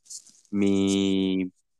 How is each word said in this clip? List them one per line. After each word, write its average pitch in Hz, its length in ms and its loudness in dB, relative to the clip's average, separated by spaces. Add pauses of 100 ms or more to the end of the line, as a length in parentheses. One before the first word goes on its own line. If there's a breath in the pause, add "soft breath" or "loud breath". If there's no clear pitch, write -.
(520)
mi, 98 1000 0 (280)